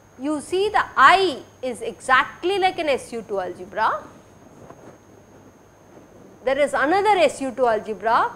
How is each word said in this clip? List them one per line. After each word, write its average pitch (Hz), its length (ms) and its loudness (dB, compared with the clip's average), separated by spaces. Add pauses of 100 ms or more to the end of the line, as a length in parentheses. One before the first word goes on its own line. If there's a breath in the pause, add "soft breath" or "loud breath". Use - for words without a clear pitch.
(180)
you 285 220 -4
see 381 300 -2
the 403 140 0 (120)
I 311 480 6 (180)
is 240 200 -8
exactly 269 760 -2
like 370 220 0
an 320 80 -4
S 269 240 -2
U 233 160 -8
two 196 140 -4
algebra. 185 600 -4 (2500)
There 262 120 0
is 285 160 0
another 381 460 2
S 302 220 2
U 262 100 -6
two 240 160 0
algebra 220 680 -2